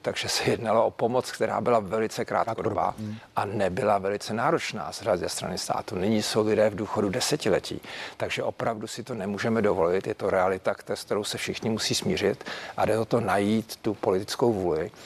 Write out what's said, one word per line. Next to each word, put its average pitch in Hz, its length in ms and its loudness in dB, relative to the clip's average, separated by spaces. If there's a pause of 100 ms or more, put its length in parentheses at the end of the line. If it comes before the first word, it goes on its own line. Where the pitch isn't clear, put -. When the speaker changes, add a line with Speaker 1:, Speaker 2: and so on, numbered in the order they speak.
Speaker 1:
Takže - 260 -4
se - 220 0
jednalo 110 360 4
o 104 40 0
pomoc, 120 420 0
která 107 280 0
byla 117 180 4
velice 107 460 -2
krátkodobá 98 200 0
Speaker 2:
Krátkodobá, 98 540 0
hmm. 107 180 -8 (200)
Speaker 1:
a 107 80 0
nebyla 101 540 2
velice 101 360 -4
náročná 127 580 -2
z - 100 -10
hlediska 90 260 0
strany - 300 -6
státu. - 380 -4
Nyní 107 260 2
jsou 107 240 2
lidé 107 240 4
v 104 40 -4
důchodu 104 340 0
desetiletí, - 720 0 (360)
takže - 260 -4
opravdu 113 440 -4
si - 160 -10
to 120 120 -8
nemůžeme 107 480 0
dovolit. 92 440 4
Je 110 80 -2
to 104 160 -2
realita, 95 440 2
kte-, - 220 -6
s - 80 -8
kterou 104 200 -2
se 113 140 -4
všichni - 320 -2
musí - 240 0
smířit - 500 0 (320)
a 95 100 2
jde 107 120 4
o 113 60 2
to 117 160 2
najít 104 560 2
tu 107 180 -2
politickou 107 580 2
vůli. 87 380 0 (160)